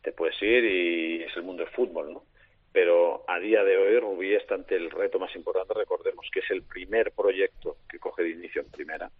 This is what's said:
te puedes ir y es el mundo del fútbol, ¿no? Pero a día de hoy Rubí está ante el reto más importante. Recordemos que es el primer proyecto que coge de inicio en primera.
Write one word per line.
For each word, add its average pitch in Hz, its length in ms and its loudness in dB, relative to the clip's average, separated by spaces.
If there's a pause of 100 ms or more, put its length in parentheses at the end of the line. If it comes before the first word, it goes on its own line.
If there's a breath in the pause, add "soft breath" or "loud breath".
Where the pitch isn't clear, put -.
te 80 100 -4
puedes 80 300 -2
ir 117 220 4
y 85 600 0
es - 120 -12
el 87 80 -8
mundo 87 200 -8
del - 100 -10
fútbol, 82 400 -4
¿no? - 100 -16 (480 soft breath)
Pero 87 560 4
a 87 120 -2
día 107 240 4
de 95 140 6
hoy 101 220 6
Rubí 98 340 -2
está 101 220 0
ante 92 200 -4
el 85 140 -4
reto 95 300 -2
más 90 160 -8
importante. 90 400 -4
Recordemos - 580 -4
que 95 60 0
es - 120 -6
el 90 120 -4
primer 92 480 -2
proyecto 95 640 -2 (120)
que - 100 -16
coge - 240 -4
de 85 80 -2
inicio 85 300 -8
en - 100 -14
primera. 76 480 -12